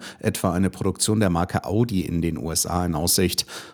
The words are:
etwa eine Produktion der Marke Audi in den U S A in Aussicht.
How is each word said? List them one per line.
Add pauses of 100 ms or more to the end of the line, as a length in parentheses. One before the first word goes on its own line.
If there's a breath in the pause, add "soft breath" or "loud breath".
(200 loud breath)
etwa
eine
Produktion
der
Marke
Audi
in
den
U
S
A
in
Aussicht. (280 loud breath)